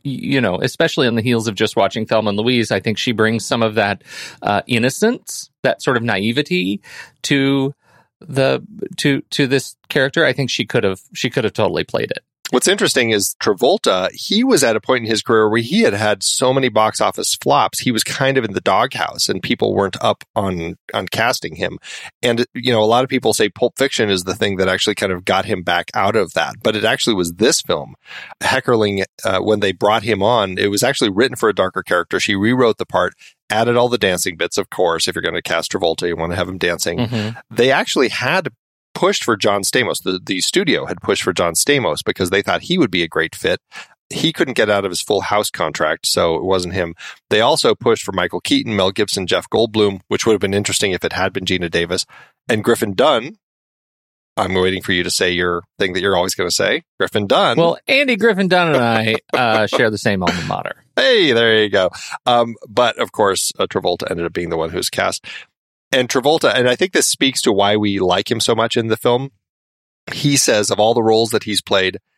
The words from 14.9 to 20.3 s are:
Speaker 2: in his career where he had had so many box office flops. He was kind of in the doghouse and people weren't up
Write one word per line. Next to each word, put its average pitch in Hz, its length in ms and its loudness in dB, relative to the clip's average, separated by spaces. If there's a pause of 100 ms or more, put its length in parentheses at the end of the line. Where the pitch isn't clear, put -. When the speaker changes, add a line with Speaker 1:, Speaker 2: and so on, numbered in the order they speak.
Speaker 2:
in 107 60 -2
his 110 120 0
career 110 260 4
where 113 140 2
he 160 180 0
had 123 140 4
had 104 280 0
so - 300 0
many 135 160 2
box 110 320 2
office 98 420 -2
flops. 131 380 2
He 131 100 -2
was 110 140 0
kind 135 320 0
of 120 80 0
in 98 80 -6
the 95 80 -2
doghouse 104 720 0
and 95 120 -4
people 107 320 0
weren't 98 280 0
up 110 200 0 (140)